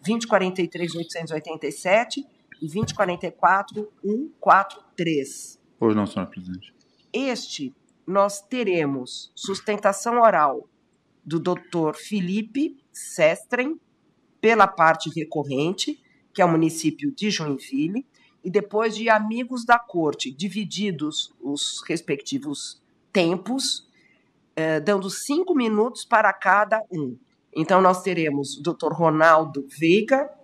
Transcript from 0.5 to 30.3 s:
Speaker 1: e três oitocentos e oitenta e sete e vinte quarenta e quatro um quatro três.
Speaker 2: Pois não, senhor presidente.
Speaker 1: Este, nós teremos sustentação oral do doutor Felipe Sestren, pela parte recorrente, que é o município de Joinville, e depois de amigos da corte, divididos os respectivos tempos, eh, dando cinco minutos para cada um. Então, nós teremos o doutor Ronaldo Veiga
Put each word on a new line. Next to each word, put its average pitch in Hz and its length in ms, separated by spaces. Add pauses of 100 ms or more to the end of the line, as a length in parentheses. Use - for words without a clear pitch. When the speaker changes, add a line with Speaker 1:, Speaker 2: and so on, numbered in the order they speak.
Speaker 1:
e 165 60
três 170 260
oitocentos 165 360
e 160 40
oitenta 156 320
e 147 60
sete 226 540 (340)
e 160 80
vinte 196 260
quarenta 180 320
e 160 40
quatro 202 600 (120)
um 233 260 (100)
quatro 196 420 (140)
três. 156 640 (180)
Speaker 2:
Pois 110 180
não, 104 100
senhor 92 200
presidente. 92 480 (380)
Speaker 1:
Este, 214 640 (320)
nós 202 340
teremos 160 960
sustentação 208 840
oral 165 480 (560)
do 165 160
doutor 165 540
Felipe 214 840 (140)
Sestren, 247 880 (600)
pela 214 260
parte 160 440
recorrente, 151 920 (300)
que - 80
é 185 40
o 175 60
município 156 640
de 208 180
Joinville, 156 760 (380)
e 190 60
depois 208 440
de 220 140
amigos 233 560
da 240 120
corte, 160 540
divididos 170 1120
os - 480
respectivos 147 920 (320)
tempos, 185 800 (640)
eh, 160 240
dando 190 320
cinco 359 420
minutos 240 520
para 214 280
cada 202 600
um. 139 260 (340)
Então, 180 280
nós 185 220
teremos 156 560
o 147 40
doutor 165 300
Ronaldo 156 720
Veiga 214 640 (140)